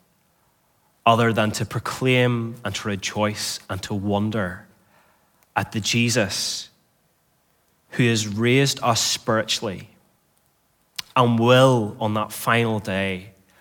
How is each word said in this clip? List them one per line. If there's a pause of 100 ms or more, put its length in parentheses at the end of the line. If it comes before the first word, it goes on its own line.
(1040)
other
than
to
proclaim
and
to
rejoice (100)
and
to
wonder (880)
at
the
Jesus (1200)
who
has
raised
us
spiritually (1300)
and
will,
on
that
final
day, (300)